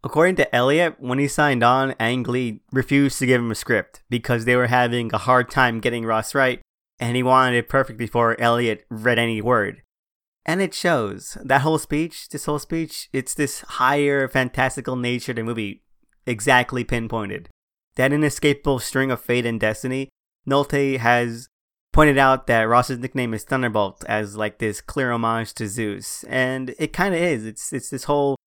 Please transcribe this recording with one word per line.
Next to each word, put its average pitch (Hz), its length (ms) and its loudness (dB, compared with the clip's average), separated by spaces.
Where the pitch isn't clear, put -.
According 170 320 2
to 170 180 0
Elliot, 147 440 2
when 127 200 -4
he 143 80 2
signed 135 380 0
on, 131 340 4
Ang 120 260 -2
Lee 123 360 -4
refused 135 480 2
to 131 80 0
give 123 140 4
him 117 100 -2
a 110 40 -2
script - 560 -4
because 120 340 -2
they 123 100 2
were 123 120 2
having 120 480 0
a 107 40 -2
hard 127 320 2
time 120 300 2
getting 117 240 -2
Ross 110 300 -2
right, 131 260 0
and 120 160 -2
he 127 60 0
wanted 127 340 4
it 117 140 -2
perfect 131 280 0
before 117 400 0
Elliot 117 520 0
read 117 280 2
any 113 220 0
word. 107 400 0
And 170 160 0
it 185 140 -2
shows. 110 680 -2
That 131 200 4
whole 156 160 2
speech, 156 500 -6
this - 160 -10
whole 147 140 -2
speech, - 560 -8
it's 131 180 -4
this 143 300 -4
higher 139 680 0
fantastical 131 680 -2
nature 123 380 -4
the 117 100 -6
movie 110 400 -6
exactly 123 580 2
pinpointed. 113 640 -6
That 135 160 2
inescapable 147 680 0
string 135 300 -2
of 120 120 -4
fate 123 240 0
and 113 120 -2
destiny, 127 520 -4
Nolte 139 520 0
has 120 500 0
pointed 147 240 8
out 135 300 4
that 113 200 4
Ross's 120 300 2
nickname 123 340 -4
is 110 120 -8
Thunderbolt 110 640 -2
as, 104 300 -4
like, 107 220 -6
this 107 240 -4
clear 127 300 -2
homage 113 420 -2
to 117 120 -6
Zeus. 104 580 -8
And 131 540 -4
it 151 140 -4
kinda 185 240 -2
is. 156 300 -2
It's, - 260 -12
it's 135 160 -8
this 131 160 -10
whole 143 320 0